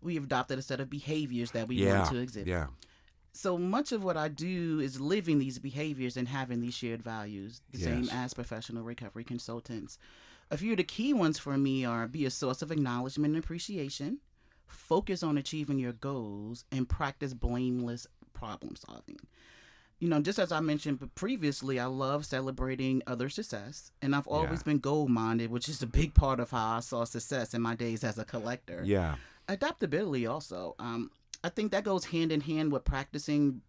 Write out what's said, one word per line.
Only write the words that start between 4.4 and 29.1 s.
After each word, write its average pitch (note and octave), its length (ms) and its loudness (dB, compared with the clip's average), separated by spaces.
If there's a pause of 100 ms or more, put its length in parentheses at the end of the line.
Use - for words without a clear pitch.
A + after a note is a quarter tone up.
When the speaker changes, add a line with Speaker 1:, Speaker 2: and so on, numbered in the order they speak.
Speaker 1:
is C3+ 200 -2
living E3 380 4
these C3 200 0
behaviors C3 580 -4
and B2 120 -2
having B2 320 -2
these A#2+ 140 -2
shared A#2 280 -4
values, G#2+ 600 -8 (100)
the - 60 -10
same D#2+ 260 0
Speaker 2:
Yes. A#2 100 -2
Speaker 1:
as B2+ 200 -4
professional A#2 500 -8
recovery A#2 400 -10
consultants. A#2 760 -8 (520)
A D3+ 80 -2
few G#3+ 140 0
of G#3 40 2
the F3 80 4
key C4 300 0
ones D#3+ 240 4
for C#3 180 -2
me C3+ 280 4
are A#2 220 0
be C#3 200 -2
a B2+ 40 0
source C3 320 0
of D#3 80 -4
acknowledgement C#3+ 640 2
and D#3+ 80 0
appreciation, E3+ 760 -4 (480)
focus F#3 560 0
on D3+ 160 4
achieving C#3+ 400 -2
your B2 160 0
goals, A2+ 760 -6
and C3 180 0
practice C#3 440 0
blameless B2 720 0 (280)
problem - 420 -10
solving. - 420 -16 (800)
You E3+ 100 0
know, D3+ 120 6
just F#3 200 2
as F3 120 4
I D#3 80 2
mentioned D3+ 400 0
p-, C3+ 140 -10
previously, D3 640 0
I B2 60 0
love C3+ 400 0
celebrating C3 800 0
other B2 240 0
success, A#2+ 640 -8 (100)
and C#3 140 4
I've - 100 0
always D#3+ 340 2
Speaker 2:
Yeah. - 40 -6
Speaker 1:
been D3 160 4
goal-minded, A#2 720 4
which A#2+ 200 -2
is C#3+ 100 -6
a B2+ 60 -2
big C#3+ 260 4
part C3+ 280 8
of A#2+ 100 -2
how A2+ 260 2
I A#2+ 40 0
saw A#2+ 240 -2
success B2 500 -2
in A#2 80 2
my A#2 140 2
days A2+ 280 -2
as A2 140 -2
a A2+ 80 -4
collector. A2+ 580 -6
Speaker 2:
Yeah. F2+ 320 4 (320)